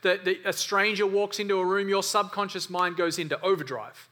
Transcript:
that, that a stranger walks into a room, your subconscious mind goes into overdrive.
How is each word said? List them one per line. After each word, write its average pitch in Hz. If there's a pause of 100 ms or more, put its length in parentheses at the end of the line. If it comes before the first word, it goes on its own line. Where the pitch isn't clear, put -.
that, 190
that 185
a 190
stranger 208
walks 202
into 202
a 185
room, 196
your 196
subconscious 196
mind 180
goes 170
into 151
overdrive. 135